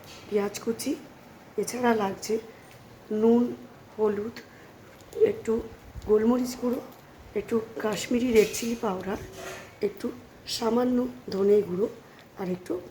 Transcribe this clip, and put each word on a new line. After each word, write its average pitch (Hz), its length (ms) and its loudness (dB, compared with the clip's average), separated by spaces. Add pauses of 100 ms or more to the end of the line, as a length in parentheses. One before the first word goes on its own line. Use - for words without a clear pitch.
(300)
পেঁয়াজ 202 300 -2
কুচি, 233 340 -2 (640)
এছাড়া 240 380 2
লাগছে 208 440 -2 (720)
নুন, 233 440 4 (440)
হলুদ, 208 420 -2 (760)
একটু 226 440 2 (460)
গোলমরিচ 233 560 4
গুঁড়ো, 247 180 0 (540)
একটু 220 260 -2 (200)
কাশ্মীরি 233 520 0
রেড 214 220 8
চিলি 233 260 -4
পাউডার, 190 360 -4 (680)
একটু 220 280 -4 (360)
সামান্য 247 600 2 (220)
ধনে 196 320 4
গুঁড়ো 180 260 -2 (500)
আর 180 120 -4
একটু 320 300 -6 (100)